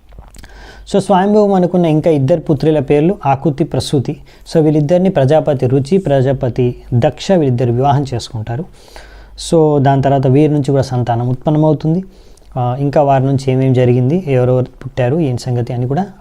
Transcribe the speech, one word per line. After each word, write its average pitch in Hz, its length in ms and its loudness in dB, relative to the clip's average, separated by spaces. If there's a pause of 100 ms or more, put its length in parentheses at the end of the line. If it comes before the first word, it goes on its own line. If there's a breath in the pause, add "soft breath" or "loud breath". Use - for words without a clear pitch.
(920 loud breath)
So, 202 60 2
స్వయంభువం 202 540 2
అనుకున్న 180 340 2
ఇంకా 156 240 2
ఇద్దరు 151 300 2
పుత్రుల 151 380 0
పేర్లు 147 480 0
ఆకుతి, 139 380 0
ప్రసూతి. 139 560 -4 (340 soft breath)
So, 170 60 4
వీళ్ళిద్దరిని 156 500 2
ప్రజాపతి 147 560 0
రుచి, 139 320 0
ప్రజాపతి 131 840 0 (120)
దక్ష 143 380 0
వీళ్ళిద్దరు 131 400 0
వివాహం 135 320 0 (100)
చేసుకుంటారు. 117 500 -8 (880 loud breath)
So, 156 260 4
దాని 139 240 2
తర్వాత 135 240 0
వీరి 143 260 4
నుంచి 147 180 -2
కూడా 139 120 2
సంతానం 123 460 -2
ఉత్పన్నమవుతుంది. 156 760 0 (520 soft breath)
ఆ, 123 220 -2
ఇంకా 143 240 0
వారి 135 240 2
నుంచి 135 260 0
ఏమేమి 131 220 2
జరిగింది, 127 520 2
ఎవరెవరు 127 380 0
పుట్టారు, 131 520 -4
ఏం 139 200 -2
సంగతి 120 360 -4
అని 123 160 -4
కూడా 160 180 -4 (140)